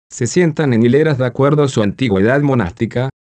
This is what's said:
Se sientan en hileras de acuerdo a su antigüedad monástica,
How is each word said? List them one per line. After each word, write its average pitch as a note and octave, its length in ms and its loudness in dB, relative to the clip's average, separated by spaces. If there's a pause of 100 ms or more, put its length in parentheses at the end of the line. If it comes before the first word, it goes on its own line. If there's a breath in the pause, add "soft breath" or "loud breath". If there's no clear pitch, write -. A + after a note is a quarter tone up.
(120)
Se - 140 -4
sientan D3+ 460 0
en A2+ 120 4
hileras C#3+ 340 2
de B2+ 60 -2
acuerdo C#3 400 0
a C#3 40 0
su B2 140 -2
antigüedad G#2 580 0
monástica, B2 680 -2 (140)